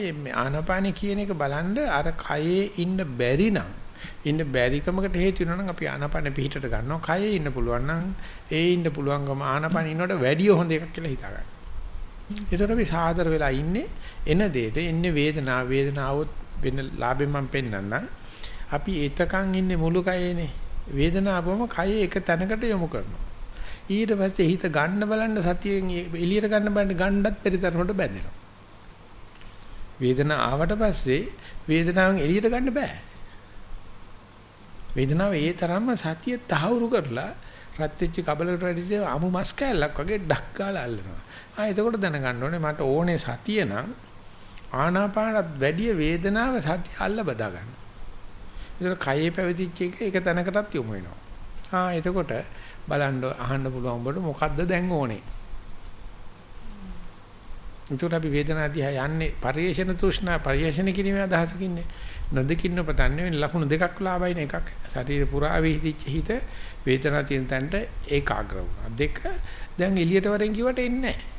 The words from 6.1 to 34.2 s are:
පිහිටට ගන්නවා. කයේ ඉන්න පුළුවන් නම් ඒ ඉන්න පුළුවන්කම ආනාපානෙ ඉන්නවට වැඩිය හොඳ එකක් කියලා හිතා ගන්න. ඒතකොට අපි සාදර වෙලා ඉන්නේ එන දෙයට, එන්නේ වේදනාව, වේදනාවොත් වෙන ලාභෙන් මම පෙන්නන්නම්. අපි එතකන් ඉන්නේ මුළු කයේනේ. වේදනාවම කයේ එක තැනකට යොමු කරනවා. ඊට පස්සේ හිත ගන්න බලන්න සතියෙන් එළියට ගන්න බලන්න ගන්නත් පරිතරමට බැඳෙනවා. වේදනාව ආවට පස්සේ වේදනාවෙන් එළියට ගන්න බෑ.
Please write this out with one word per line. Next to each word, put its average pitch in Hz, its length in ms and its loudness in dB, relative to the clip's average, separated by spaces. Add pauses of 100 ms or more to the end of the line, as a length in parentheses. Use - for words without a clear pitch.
පිහිටට 139 340 -2
ගන්නවා. 123 400 -2
කයේ 196 300 2
ඉන්න 147 160 0
පුළුවන් 120 340 0
නම් 165 200 0 (440)
ඒ 160 200 2
ඉන්න 175 200 2
පුළුවන්කම 139 560 0
ආනාපානෙ 156 460 2
ඉන්නවට 180 280 0
වැඩිය 156 320 6
හොඳ 170 200 6
එකක් - 200 0
කියලා 165 220 -6
හිතා - 180 -8
ගන්න. - 220 -6 (720)
ඒතකොට 208 460 0
අපි 226 140 4
සාදර 165 400 2
වෙලා 151 260 2
ඉන්නේ 165 360 0 (360)
එන 160 240 6
දෙයට, 123 320 0
එන්නේ 170 340 2
වේදනාව, 143 560 2
වේදනාවොත් 139 600 0 (240)
වෙන 135 220 2 (160)
ලාභෙන් 131 360 2
මම 139 180 0
පෙන්නන්නම්. 104 460 -2 (760)
අපි 147 340 -2
එතකන් 185 540 0
ඉන්නේ 185 220 2
මුළු 170 240 4
කයේනේ. 180 480 0 (400)
වේදනාවම 180 800 2
කයේ 202 360 2
එක 185 160 -2
තැනකට 185 440 0
යොමු 196 240 2
කරනවා. 101 360 -4 (600)
ඊට 208 260 2
පස්සේ 190 380 4
හිත 185 160 2
ගන්න 165 380 2
බලන්න 220 360 2
සතියෙන් 185 500 2 (240)
එළියට 190 360 2
ගන්න 208 240 4
බලන්න 202 220 4
ගන්නත් 202 420 4
පරිතරමට 180 560 2
බැඳෙනවා. 117 420 -2 (1600)
වේදනාව 135 480 2
ආවට 143 340 2
පස්සේ 180 460 2 (420)
වේදනාවෙන් 180 560 4
එළියට 190 300 4
ගන්න 247 240 2
බෑ. 262 220 -2 (1900)